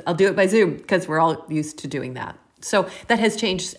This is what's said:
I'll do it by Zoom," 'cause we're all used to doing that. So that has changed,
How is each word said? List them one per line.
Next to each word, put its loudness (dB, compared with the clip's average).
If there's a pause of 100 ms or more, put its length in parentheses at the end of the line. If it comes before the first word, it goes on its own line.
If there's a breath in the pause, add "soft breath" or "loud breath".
I'll 0
do 4
it -2
by 4
Zoom," 4
'cause -2
we're 0
all 2
used -4
to -12
doing -8
that. -12 (220)
So 0 (220 loud breath)
that 2
has 2
changed, -4